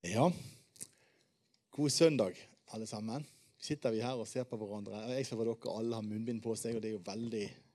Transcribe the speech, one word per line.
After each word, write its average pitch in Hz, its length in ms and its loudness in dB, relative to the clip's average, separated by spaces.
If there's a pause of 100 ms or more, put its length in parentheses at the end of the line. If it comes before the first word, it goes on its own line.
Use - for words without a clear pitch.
(140)
Ja. 151 180 6 (1400)
God 147 200 2
søndag, 131 460 6 (340)
alle 110 160 -6
sammen. 110 380 -4 (340)
Sitter 143 320 0
vi 110 140 2
her 127 100 0
og 110 160 -4
ser 127 160 -2
på - 140 -6
hverandre. 104 480 -6
Og 127 80 -2
jeg 131 100 0
ser 113 140 -4
for 113 80 2
dere 117 260 -2
alle 113 240 -2
har 107 80 -4
munnbind 113 380 -2
på 113 100 0
seg, 117 220 -2
og 107 80 -2
det 110 80 -2
er - 20 -2
jo 101 80 -4
veldig 110 400 -4 (320)